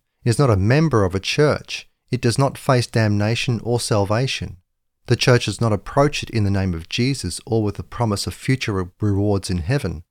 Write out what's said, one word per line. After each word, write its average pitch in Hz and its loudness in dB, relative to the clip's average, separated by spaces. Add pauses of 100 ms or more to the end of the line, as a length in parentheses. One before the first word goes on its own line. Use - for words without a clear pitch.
(240)
It 120 2
is 110 2
not 135 6
a 101 4
member 120 4
of 90 0
a 98 -2
church. - -2 (220)
It 127 -2
does 117 0
not 139 0
face 123 2
damnation 107 0
or 120 -2
salvation. 107 -2 (500)
The 120 2
church 120 4
does 104 -4
not 113 2
approach 143 0
it - -12
in 110 0
the 98 2
name 95 0
of 82 -10
Jesus 120 -4
or 113 0
with 101 -2
the 95 -10
promise 110 -2
of 107 -6
future - -2
re-, 92 -4 (100)
rewards 101 0
in 90 0
heaven. 85 -4